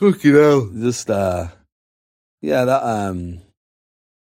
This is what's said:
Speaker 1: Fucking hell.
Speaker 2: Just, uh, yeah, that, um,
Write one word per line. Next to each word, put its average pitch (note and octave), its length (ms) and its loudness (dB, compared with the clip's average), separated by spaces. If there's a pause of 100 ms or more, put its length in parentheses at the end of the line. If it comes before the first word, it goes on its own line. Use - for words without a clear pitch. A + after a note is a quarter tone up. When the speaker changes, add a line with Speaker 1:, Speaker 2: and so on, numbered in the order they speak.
(140)
Speaker 1:
Fucking C#3+ 200 2
hell. C#3+ 380 4
Speaker 2:
Just, A#2 380 -6
uh, F#2 380 -2 (920)
yeah, C#3+ 240 -2
that, C3 200 0
um, F#2 560 -6 (800)